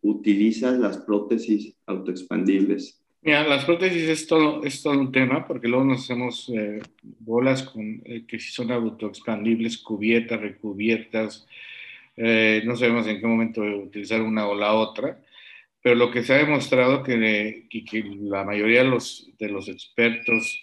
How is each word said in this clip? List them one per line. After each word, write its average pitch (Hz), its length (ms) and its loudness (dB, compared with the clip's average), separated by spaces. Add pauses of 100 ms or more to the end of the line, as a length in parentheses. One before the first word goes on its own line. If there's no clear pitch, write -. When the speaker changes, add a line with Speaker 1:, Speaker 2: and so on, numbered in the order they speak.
Speaker 1:
utilizas 110 760 2
las 98 220 0
prótesis 107 800 -2 (100)
autoexpandibles? 95 1160 -2 (220)
Speaker 2:
Mira, 151 220 2
las 139 180 0
prótesis 170 440 0
es 156 180 -2
todo, 151 380 2
es 139 180 -8
todo 143 160 2
un 131 140 0
tema, 131 340 2
porque 120 220 -6
luego 127 160 2
nos 135 180 2
hacemos, 123 500 -6
eh, 107 300 -4 (380)
bolas 123 420 0
con, 110 420 -10
eh, 113 220 -12
que 113 140 -12
si - 100 -14
son 120 220 -4
autoexpandibles, 113 1040 -2
cubiertas, 113 600 -2
recubiertas, 107 1040 -4 (720)
eh, 110 480 4
no 117 100 -2
sabemos 117 320 2
en 107 140 -4
qué 113 80 -4
momento 113 340 0
utilizar 104 600 -4
una 110 260 -2
o 101 80 -2
la 107 180 2
otra, 120 460 -2 (600)
pero 123 140 6
lo 120 160 6
que 120 140 -2
se 131 100 4
ha 139 40 8
demostrado 135 680 4
que, 110 680 0
que, 110 140 -10
que 110 180 -4
la 101 400 -6
mayoría 104 400 4
de 131 80 4
los, - 480 -4
de 110 100 -6
los 98 200 -8
expertos 113 960 -2